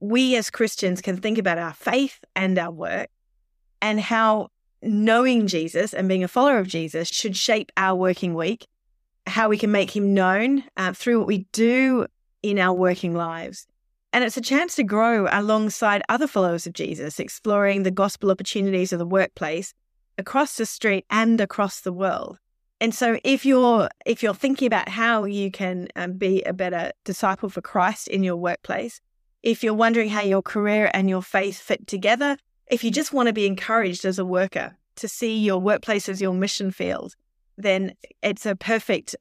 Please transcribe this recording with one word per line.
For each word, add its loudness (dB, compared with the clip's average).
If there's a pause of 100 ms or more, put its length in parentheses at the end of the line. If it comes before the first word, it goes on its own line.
we 2
as -2
Christians -2
can -4
think -2
about 0
our -8
faith -2 (160)
and 0
our -2
work, -6 (760)
and 0
how 2 (300)
knowing 4
Jesus -2
and -2
being 2
a -2
follower 4
of -2
Jesus -6
should -4
shape 0
our 2
working 0
week, -4 (580)
how 0
we 2
can 0
make 0
him 2
known, 2 (140)
uh, -2
through 0
what 0
we -2
do 2 (380)
in 0
our 4
working 0
lives. -8 (460)
And 2
it's -2
a -6
chance 0
to 2
grow 2
alongside 0
other 0
followers 0
of -12
Jesus, -8
exploring 0
the 0
gospel 0
opportunities -2
of -4
the -4
workplace -2 (420)
across -2
the -4
street -2
and 2
across -2
the -6
world. -4 (420)
And 0
so 0
if 2
you're, 4 (180)
if 0
you're 0
thinking 0
about 0
how 0
you -2
can, -6
um, -6
be 2
a -4
better -4 (120)
disciple -2
for -10
Christ 0
in 0
your 0
workplace, -6 (420)
if 0
you're 2
wondering 2
how -2
your 2
career 2
and 2
your 0
faith -2
fit -4
together, 0 (320)
if 0
you 2
just -2
want 2
to 2
be 0
encouraged -2
as 0
a -2
worker -2 (200)
to -10
see -2
your 2
workplace 0
as -6
your 0
mission -2
field, -6 (420)
then 0 (280)
it's -4
a -2
perfect -2